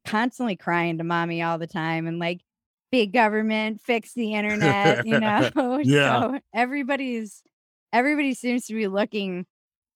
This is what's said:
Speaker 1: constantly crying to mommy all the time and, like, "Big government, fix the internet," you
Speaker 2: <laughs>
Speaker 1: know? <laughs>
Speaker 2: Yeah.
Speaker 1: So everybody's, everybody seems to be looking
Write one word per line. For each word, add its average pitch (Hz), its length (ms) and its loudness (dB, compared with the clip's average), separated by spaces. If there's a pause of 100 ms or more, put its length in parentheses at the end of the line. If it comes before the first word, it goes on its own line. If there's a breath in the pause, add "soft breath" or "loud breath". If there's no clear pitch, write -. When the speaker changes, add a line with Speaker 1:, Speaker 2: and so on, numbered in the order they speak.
Speaker 1:
constantly 226 520 -2
crying 170 420 0
to 165 60 -4
mommy 170 360 -2
all 165 160 -2
the 165 100 -6
time 160 400 -4
and, 165 120 -6
like, 175 240 -4 (500)
"Big 214 220 2
government, 220 640 0
fix 233 320 -4
the 214 220 -4
internet," 208 640 2
you - 160 0
Speaker 2:
<laughs> - 20 4
Speaker 1:
know? 226 640 0
<laughs> - 20 -2
Speaker 2:
Yeah. 139 500 4
Speaker 1:
So 269 60 -4 (160)
everybody's, 247 880 -4 (480)
everybody 277 440 2
seems 240 320 -2
to 214 80 -8
be 220 140 -2
looking 190 580 -2 (500)